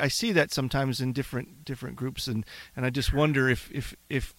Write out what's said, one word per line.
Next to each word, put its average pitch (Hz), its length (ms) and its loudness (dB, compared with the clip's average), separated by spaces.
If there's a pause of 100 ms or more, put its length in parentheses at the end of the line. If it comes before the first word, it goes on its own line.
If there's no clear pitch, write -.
I 143 60 4
see 226 240 0
that 165 200 4
sometimes 135 480 0
in 127 140 0
different, 131 500 -6
different 127 320 -8
groups, 127 320 -6
and, 110 160 -2 (320)
and 123 80 -2
I 127 60 2
just 131 240 0
wonder 139 340 4
if, 123 240 0
if, - 240 -6 (140)
if - 280 -2